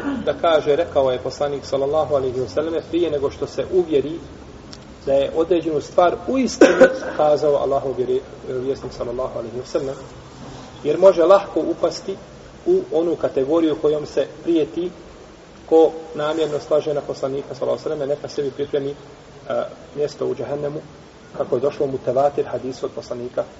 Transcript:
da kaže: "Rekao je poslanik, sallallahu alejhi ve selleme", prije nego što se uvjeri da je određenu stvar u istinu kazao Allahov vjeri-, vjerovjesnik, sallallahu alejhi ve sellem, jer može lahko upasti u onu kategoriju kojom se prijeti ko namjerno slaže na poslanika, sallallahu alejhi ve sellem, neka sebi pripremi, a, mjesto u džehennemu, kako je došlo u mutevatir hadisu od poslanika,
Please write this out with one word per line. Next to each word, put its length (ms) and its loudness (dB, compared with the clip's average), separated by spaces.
da 80 0
kaže: 420 2
"Rekao 360 2
je 80 -2
poslanik, 460 -4
sallallahu 500 0
alejhi 240 0
ve 100 -2
selleme", 400 -2
prije 220 0
nego 200 0
što 160 -6
se 260 -6
uvjeri 460 2
da 80 0
je 220 2
određenu 460 0
stvar 340 4
u 100 0
istinu 500 6
kazao 380 4
Allahov 420 0
vjeri-, 240 0
vjerovjesnik, 460 -4
sallallahu 460 -6
alejhi 200 -8
ve 60 -10
sellem, 300 -4
jer 140 0
može 260 8
lahko 360 6
upasti 560 -2
u 160 4
onu 220 0
kategoriju 680 2
kojom 240 2
se 220 -2
prijeti 480 0
ko 220 8
namjerno 440 -2
slaže 340 2
na 80 -2
poslanika, 540 -6
sallallahu 260 -2
alejhi 80 -6
ve 160 -4
sellem, 40 -2
neka 180 -4
sebi 240 -4
pripremi, 440 -4
a, 140 -2
mjesto 320 -2
u 80 -2
džehennemu, 440 -6
kako 180 -2
je 40 0
došlo 260 0
u 60 -4
mutevatir 540 0
hadisu 400 -6
od 60 -6
poslanika, 520 -8